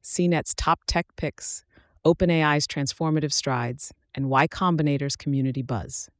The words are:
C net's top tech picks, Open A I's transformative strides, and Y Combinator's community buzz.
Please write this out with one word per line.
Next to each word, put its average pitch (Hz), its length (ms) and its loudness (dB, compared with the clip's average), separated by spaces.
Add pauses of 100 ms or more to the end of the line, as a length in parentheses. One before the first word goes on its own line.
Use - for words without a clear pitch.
C - 280 0
net's 165 260 0
top - 320 0
tech - 300 -2
picks, - 460 -8 (440)
Open 175 240 4
A 160 120 4
I's 147 240 2
transformative 151 680 -2
strides, 123 580 -4 (220)
and 135 160 -2
Y 135 160 4
Combinator's 151 680 0
community 135 460 -2
buzz. 113 480 -6 (120)